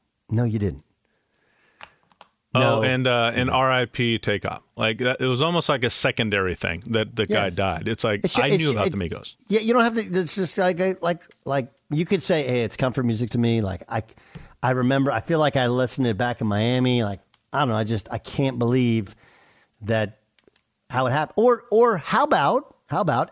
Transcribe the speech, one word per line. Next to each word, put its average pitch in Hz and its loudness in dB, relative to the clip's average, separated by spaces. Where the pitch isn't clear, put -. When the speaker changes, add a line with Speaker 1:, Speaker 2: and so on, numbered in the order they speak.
Speaker 1:
No, 117 2
you 113 0
didn't. 85 -4
Speaker 2:
Oh, 131 2
Speaker 1:
No. 135 2
Speaker 2:
and, 131 0
uh, 117 2
and 127 0
R 131 2
I 127 2
P 117 -2
Takeoff. - -4
Like 113 0
that, 127 0
it 131 0
was 127 0
almost 165 0
like 135 0
a 120 2
secondary 101 0
thing 90 -4
that 110 0
the 110 0
guy 104 0
Speaker 1:
Yes. 90 -4
Speaker 2:
died. 95 -2
It's 110 -2
like, 104 0
Speaker 1:
It's - -2
ju-, 123 2
Speaker 2:
I 139 2
Speaker 1:
it's 202 2
Speaker 2:
knew 160 0
Speaker 1:
ju-, 139 2
Speaker 2:
about 104 0
Speaker 1:
it, 92 -2
Speaker 2:
the 101 -6
Migos. - -6
Speaker 1:
yeah, 208 2
you 220 2
don't 247 2
have 226 -2
to. 226 -2
It's 165 -4
just 190 -4
like, 180 0
like, 170 -2
like 135 -4
you 156 0
could 180 0
say, 160 0
"Hey, 123 0
it's 110 -4
comfort 131 0
music 117 -2
to 123 0
me." 117 2
Like 92 -4
I, 113 -4
I 127 0
remember. 131 2
I 113 -2
feel 165 0
like 147 2
I 127 2
listened 123 0
to 120 2
it 98 -4
back 120 -4
in 113 0
Miami. 120 2
Like 101 -6
I 135 -2
don't 139 0
know. 110 0
I 110 0
just 107 -4
I 113 -6
can't 135 -4
believe 117 0
that 110 -2
how 131 0
it 120 0
happened. 147 -2
Or, 233 4
or 226 4
how 214 0
about, 214 2
how 160 -2
about, 135 0